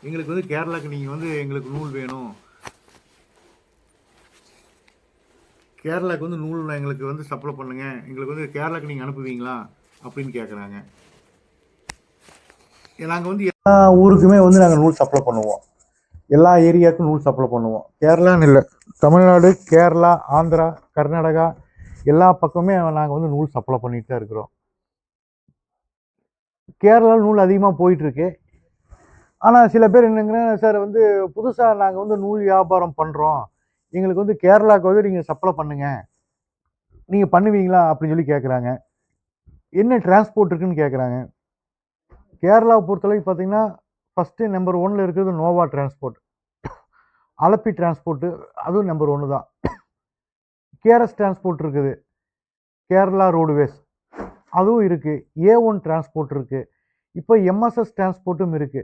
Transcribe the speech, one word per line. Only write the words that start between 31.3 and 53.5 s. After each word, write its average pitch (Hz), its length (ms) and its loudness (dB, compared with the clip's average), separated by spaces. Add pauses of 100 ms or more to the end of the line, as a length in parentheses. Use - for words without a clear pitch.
புதுசா 240 320 -2 (160)
நாங்க 190 200 -2
வந்து 214 200 -4
நூல் 208 240 -4
வியாபாரம் 185 540 0
பண்றோம், 151 420 -4 (520)
எங்களுக்கு 185 300 -2
வந்து 208 200 -2
கேரளாக்கு 202 460 4
வந்து 208 180 2
நீங்க 185 200 -4
சப்ளை 180 320 -4
பண்ணுங்க, 147 280 -8 (1200)
நீங்க 202 220 0
பண்ணுவீங்களா?" 185 560 2
அப்படின்னு 156 240 -4
சொல்லி 165 160 -2
கேக்குறாங்க. 131 420 -4 (1120)
என்ன 240 260 2
டிரான்ஸ்போர்ட் 208 440 2
இருக்குன்னு 175 300 -6
கேக்குறாங்க. 127 380 -4 (1200)
கேரளாவை 226 440 4
பொறுத்தளவுக்கு 196 420 -4
பாத்தீங்கன்னா, 190 340 -4 (520)
ஃபர்ஸ்ட் - 280 -6 (120)
நம்பர் 185 300 -4
ஒன்ல 202 220 -4
இருக்கிறது 180 360 -4
நோவா 175 220 0 (100)
டிரான்ஸ்போர்ட், 139 420 -8 (1200)
அலப்பி 202 420 0
டிரான்ஸ்போர்ட், 165 460 -6 (380)
அதுவும் 190 260 -2
நம்பர் 151 240 -2
ஒன்னு 143 200 -6
தான். - 120 -10 (1300)
கே 233 160 4
ஆர் 240 100 0
எஸ் - 140 -14
டிரான்ஸ்போர்ட் 185 460 -6
இருக்குது, 139 280 -4 (920)
கேரளா 190 400 0 (100)
ரோடுவேஸ், 147 400 -2 (800)